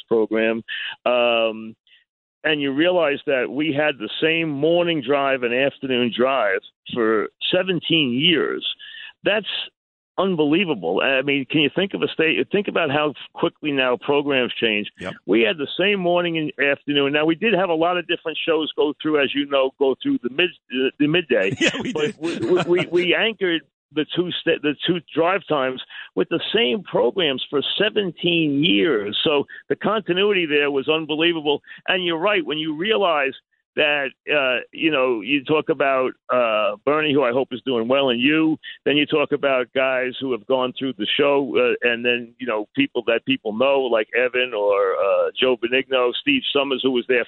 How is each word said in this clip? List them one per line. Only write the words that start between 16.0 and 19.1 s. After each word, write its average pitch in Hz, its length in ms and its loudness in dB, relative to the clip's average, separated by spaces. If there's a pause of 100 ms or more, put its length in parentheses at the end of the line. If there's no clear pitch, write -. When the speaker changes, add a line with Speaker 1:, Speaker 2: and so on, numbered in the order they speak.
Speaker 1:
and 151 140 -4 (140)
afternoon. 139 460 0
Now, 151 120 0
we 165 100 2
did 202 200 0
have 180 160 0
a 165 40 0
lot 170 220 0
of 170 100 -6
different 165 400 -4
shows 156 300 0
go 147 240 0
through, 151 220 0